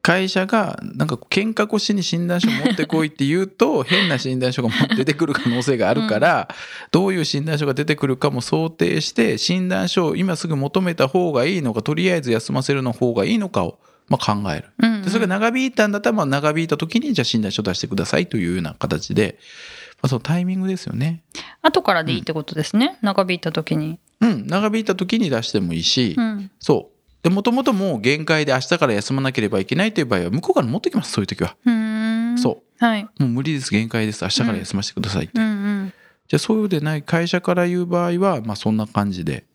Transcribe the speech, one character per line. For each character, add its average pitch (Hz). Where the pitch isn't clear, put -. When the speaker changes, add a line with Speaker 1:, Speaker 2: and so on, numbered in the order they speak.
Speaker 1:
会 185
社 190
が 202
な -
ん 151
か 139
喧 214
嘩 208
腰 214
に 196
診 170
断 175
書 220
持 226
っ -
て 165
こ 160
い 151
っ -
て 135
言 160
う 190
と、 196
Speaker 2:
<laughs> 120
Speaker 1:
変 185
な 147
診 131
断 127
書 127
が 117
出 220
て 147
く 156
る 151
可 -
能 120
性 135
が 98
あ -
る 220
か 151
ら、 147
Speaker 2:
う -
ん。 -
Speaker 1:
ど 180
う 190
い 185
う 160
診 143
断 156
書 151
が 143
出 135
て 151
く 143
る 131
か 143
も 131
想 160
定 165
し -
て、 226
診 185
断 185
書 175
を 80
今 180
す -
ぐ 160
求 143
め 180
た 135
方 180
が 123
い 185
い 170
の 120
か、 104
と 147
り 175
あ 180
え 165
ず 123
休 113
ま 135
せ 139
る 139
の 123
方 120
が 107
い 190
い 233
の 196
か 95
を、 -
ま -
あ、 107
考 101
え 76
る。 -
Speaker 2:
う 226
ん 226
う -
ん。 -
Speaker 1:
で、 190
そ 214
れ 190
が -
長 220
引 262
い 254
た 214
ん 208
だ 202
っ -
た 240
ら、 220
ま 202
あ、 -
長 143
引 160
い 160
た 151
時 165
に、 285
じ 170
ゃ 127
あ -
診 113
断 98
書 110
出 101
し -
て -
く 98
だ 82
さ -
い 90
と -
い 87
う 87
よ 92
う -
な 78
形 -
で、 104
ま 139
あ、 -
そ 131
の 117
タ 170
イ 180
ミ 185
ン 190
グ 185
で 185
す -
よ -
ね。 160
Speaker 2:
後 320
か 196
ら 165
で 165
い 175
い -
っ -
て -
こ 156
と -
で 156
す -
ね。 285
Speaker 1:
う 220
ん。 -
Speaker 2:
長 196
引 180
い 170
た 160
時 160
に。 156
Speaker 1:
う 220
ん、 139
長 190
引 208
い 226
た 196
時 190
に 202
出 117
し -
て 107
も 87
い 82
い 85
し、 117
Speaker 2:
う 247
ん。 208
Speaker 1:
そ -
う。 -
で、 170
も 196
と 240
も 247
と 269
も 190
う 113
限 139
界 156
で 139
明 131
日 127
か 151
ら 117
休 104
ま 135
な 131
け 123
れ 104
ば 95
い 98
け 127
な 180
い 220
と -
い 156
う -
場 117
合 90
は、 87
向 117
こ 269
う -
か -
ら 123
持 127
っ 233
て -
き -
ま 190
す、 -
そ -
う 104
い -
う -
時 -
は。 -
Speaker 2:
う 240
ー 220
ん。 -
Speaker 1:
そ -
う。 233
Speaker 2:
は 226
い。 202
Speaker 1:
「も 143
う -
無 120
理 151
で 147
す、 131
限 110
界 110
で 107
す、 -
明 95
日 -
か 117
ら 104
休 92
ま 98
せ -
て -
く -
だ -
さ 98
い」 -
っ -
て。 -
Speaker 2:
う 226
ん -
う 220
ん 214
う -
ん。 185
Speaker 1:
じ -
ゃ -
あ、 -
そ 220
う 208
で 165
な 151
い 143
会 170
社 180
か 180
ら 175
言 180
う 175
場 175
合 175
は、 180
ま 110
あ、 -
そ -
ん 107
な 107
感 101
じ 90
で 69